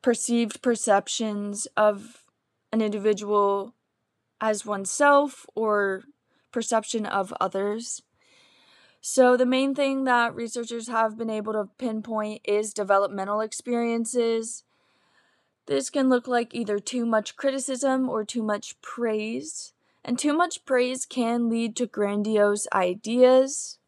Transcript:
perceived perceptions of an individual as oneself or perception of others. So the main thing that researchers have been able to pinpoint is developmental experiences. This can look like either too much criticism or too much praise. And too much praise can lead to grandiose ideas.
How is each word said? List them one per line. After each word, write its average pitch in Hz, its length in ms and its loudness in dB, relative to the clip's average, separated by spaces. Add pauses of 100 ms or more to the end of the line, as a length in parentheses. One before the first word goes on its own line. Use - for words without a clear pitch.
perceived 233 600 0
perceptions 208 1040 0 (100)
of 214 480 0 (480)
an 220 80 2
individual 202 920 0 (680)
as 220 240 -2
oneself 277 800 2 (100)
or 202 480 0 (480)
perception 226 540 -2
of 196 340 -2
others. 202 600 -4 (1000)
So 247 360 4
the 247 120 2
main 262 260 0
thing 269 300 0
that 240 320 2
researchers 233 520 -8
have 220 300 0
been 226 140 -4
able 214 220 -4
to 214 160 -4 (100)
pinpoint 220 640 -4
is 208 280 0
developmental 202 680 0
experiences. 233 1200 -2 (1000)
This 269 240 -2
can 262 200 2
look 247 180 2
like 240 260 -2
either 208 240 -2
too 233 280 -4
much 220 300 0
criticism 262 760 -2
or 214 140 -2
too 220 200 -6
much 208 380 -6
praise. 131 920 -6 (300)
And 247 140 -2
too 294 160 0
much 349 320 0
praise 254 400 0
can 233 440 0
lead 226 260 -2
to 247 100 -2
grandiose 208 880 2
ideas. 247 1040 4 (100)